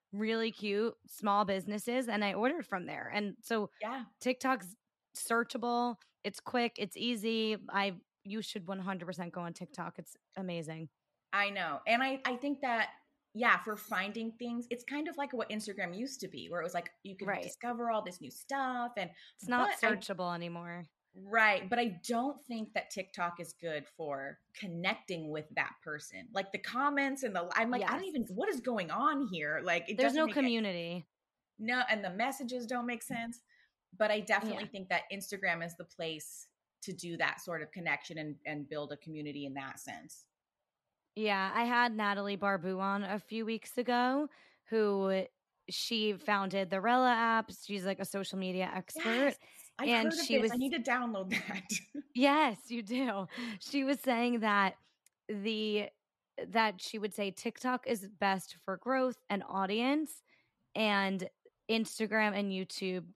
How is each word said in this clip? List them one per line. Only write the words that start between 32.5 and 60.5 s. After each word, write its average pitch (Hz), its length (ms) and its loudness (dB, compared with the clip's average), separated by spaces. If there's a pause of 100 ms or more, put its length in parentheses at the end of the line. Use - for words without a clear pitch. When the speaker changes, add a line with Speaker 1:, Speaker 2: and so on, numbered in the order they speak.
Speaker 2:
don't 240 200 -2
make 240 180 -4
sense. 233 380 -6 (540)
But 214 160 4
I 214 100 2
definitely 208 440 2
Speaker 1:
Yeah. - 20 -12
Speaker 2:
think 190 220 -10
that 175 220 2
Instagram 190 540 -2
is 170 100 -10
the 170 100 -12
place 160 600 -8 (340)
to 185 120 -8
do 175 240 -6
that 151 240 0
sort 165 200 -6
of 151 100 -10
connection 160 460 -4
and, 151 280 -6
and 147 220 -6
build 147 240 -4
a 143 60 -8
community 147 480 -8
in 135 80 -6
that 135 260 -8
sense. - 460 -14 (920)
Speaker 1:
Yeah, 196 380 2
I 233 120 4
had 240 300 4
Natalie 202 420 0
Barbu 190 420 0
on 196 240 0
a 196 160 -2
few 220 260 -4
weeks 220 320 -4
ago, 247 520 4 (400)
who 196 560 4 (440)
she 214 440 2
founded 196 560 2
the 190 120 0
Rella 247 300 6
app. 226 400 4 (140)
She's, 196 200 -4
like, 190 140 0
a 165 60 -2
social 190 340 -4
media 185 340 -2
expert, - 300 -6
Speaker 2:
Yes, 247 340 4 (420)
I've 262 100 0
Speaker 1:
and 226 220 6
Speaker 2:
heard - 80 0
of 269 60 0
Speaker 1:
she - 60 -2
Speaker 2:
this. 220 200 6
I 247 40 0
Speaker 1:
was - 20 0
Speaker 2:
need 262 160 0
to 254 60 0
download 233 500 0
<laughs> 208 180 -2
that. 190 160 -6 (520)
Speaker 1:
Yes, 277 540 4
you 233 140 -4
do. 208 440 0 (320)
She 277 240 0
was 269 160 2
saying 240 420 2
that 202 340 4 (520)
the, 214 640 0 (580)
that 208 340 2
she - 180 -6
would 202 140 -4
say 196 180 -2
TikTok 247 560 -4
is 202 200 -2
best 196 580 0
for 190 120 -2
growth 254 400 0 (120)
and 202 180 0
audience, 233 760 0 (540)